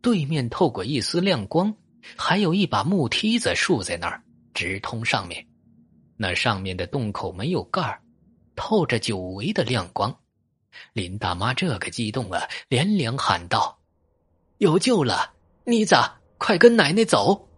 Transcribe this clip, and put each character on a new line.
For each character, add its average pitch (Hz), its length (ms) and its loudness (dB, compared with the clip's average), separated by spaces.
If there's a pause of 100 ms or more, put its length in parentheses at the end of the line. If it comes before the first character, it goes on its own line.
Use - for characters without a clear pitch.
对 208 220 2
面 139 240 -2
透 156 200 2
过 113 160 -4
一 131 160 -2
丝 170 200 -2
亮 165 260 0
光， 196 260 0 (440)
还 - 220 0
有 180 140 4
一 190 140 4
把 104 180 -2
木 160 240 2
梯 226 300 0
子 185 160 0
竖 127 280 0
在 85 140 -4
那 87 100 -6
儿， - 160 -8 (300)
直 92 280 -6
通 117 240 -8
上 95 220 -2
面。 - 180 -14 (720)
那 90 180 -6
上 104 260 -2
面 92 160 -8
的 87 100 -4
洞 113 260 -6
口 90 200 -8
没 101 180 -6
有 160 140 -4
盖 - 180 -4
儿， 107 180 -8 (540)
透 196 320 0
着 117 120 0
久 107 200 -4
违 95 340 -6
的 180 120 0
亮 113 280 -2
光。 101 220 -2 (760)
林 95 260 -6
大 90 160 -2
妈 110 200 -2
这 143 240 -2
个 - 120 -8
激 113 220 -4
动 120 160 -6
了， - 200 -6 (200)
连 180 300 2
连 123 180 -2
喊 87 320 -2
道 - 300 -2 (800)
：“有 175 200 4
救 226 240 2
了， - 300 -2 (320)
妮 233 200 2
子， 175 120 4 (400)
快 190 220 0
跟 233 180 10
奶 156 160 4
奶 220 120 4
走。” 139 540 2